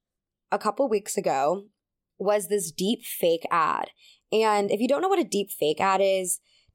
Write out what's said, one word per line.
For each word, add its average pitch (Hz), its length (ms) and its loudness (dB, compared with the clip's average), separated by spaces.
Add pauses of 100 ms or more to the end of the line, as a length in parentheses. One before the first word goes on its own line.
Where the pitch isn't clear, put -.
(500)
a 202 80 0
couple 262 300 0
weeks 208 280 -4
ago 175 500 0 (520)
was 196 300 0
this 185 240 -2
deep 196 320 -2
fake 165 460 0
ad. 104 400 0 (420)
And 208 380 2
if 214 100 0
you 240 80 2
don't 285 140 2
know 381 60 2
what 381 100 2
a 302 60 2
deep 202 260 -4
fake 151 300 -2
ad 190 220 2
is, 190 380 0 (340)